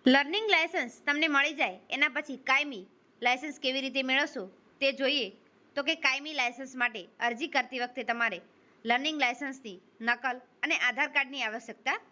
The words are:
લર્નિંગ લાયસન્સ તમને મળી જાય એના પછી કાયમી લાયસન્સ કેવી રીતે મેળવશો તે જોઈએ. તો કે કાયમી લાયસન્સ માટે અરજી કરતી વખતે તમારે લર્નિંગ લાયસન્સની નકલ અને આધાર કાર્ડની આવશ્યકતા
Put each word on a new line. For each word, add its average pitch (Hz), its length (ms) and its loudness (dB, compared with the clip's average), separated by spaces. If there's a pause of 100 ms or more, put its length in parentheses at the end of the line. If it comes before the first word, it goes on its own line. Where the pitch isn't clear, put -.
લર્નિંગ 294 420 4
લાયસન્સ 330 560 2
તમને 294 220 2
મળી 285 260 4
જાય 226 260 -2 (100)
એના 285 200 2
પછી 269 280 -6
કાયમી 262 480 0 (360)
લાયસન્સ 262 380 0
કેવી 262 220 0
રીતે 269 220 -2
મેળવશો 262 440 0 (320)
તે 269 120 2
જોઈએ. 269 400 0 (440)
તો 285 80 -2
કે 320 120 0
કાયમી 285 380 0
લાયસન્સ 262 420 -4
માટે 226 320 -2 (120)
અરજી 240 280 -2
કરતી 254 320 -2
વખતે 247 240 -6
તમારે 226 380 -2 (440)
લર્નિંગ 277 340 0
લાયસન્સની 254 600 -4 (220)
નકલ 240 400 -2 (220)
અને 302 140 0
આધાર 247 300 0
કાર્ડની 269 360 -2
આવશ્યકતા 233 560 -6 (120)